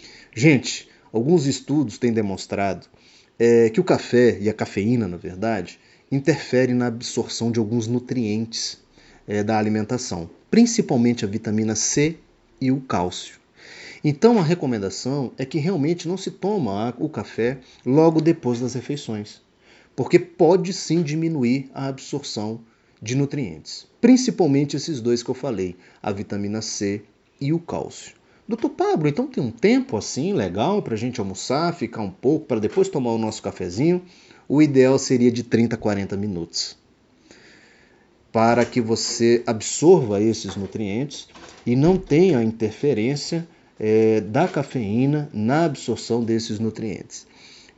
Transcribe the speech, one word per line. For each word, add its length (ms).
Gente, 540
alguns 340
estudos 500
têm 160
demonstrado, 760
é, 320
que 100
o 40
café, 560
e 80
a 40
cafeína, 540
na 100
verdade, 640
interfere 600
na 140
absorção 600
de 80
alguns 280
nutrientes, 920
é, 160
da 160
alimentação, 680
principalmente 720
a 40
vitamina 460
C 420
e 100
o 120
cálcio. 580
Então, 340
a 40
recomendação 960
é 80
que 120
realmente 480
não 120
se 120
toma 600
a, 120
o 60
café 520
logo 340
depois 400
das 140
refeições, 680
porque 220
pode 560
sim 280
diminuir 720
a 160
absorção 720
de 140
nutrientes, 720
principalmente 800
esses 240
dois 220
que 80
eu 40
falei, 420
a 100
vitamina 480
C 400
e 140
o 40
cálcio. 540
"Doutor 220
Pablo, 400
então 180
tem 160
um 80
tempo 460
assim 380
legal 480
pra 120
gente 260
almoçar, 540
ficar 280
um 80
pouco, 340
pra 140
depois 320
tomar 220
o 60
nosso 220
cafezinho?" 600
O 120
ideal 380
seria 320
de 140
trinta 320
a 20
quarenta 360
minutos, 600
para 360
que 160
você 640
absorva 720
esses 360
nutrientes 720
e 100
não 220
tenha 460
interferência, 1080
é, 400
da 260
cafeína 840
na 320
absorção 580
desses 360
nutrientes. 680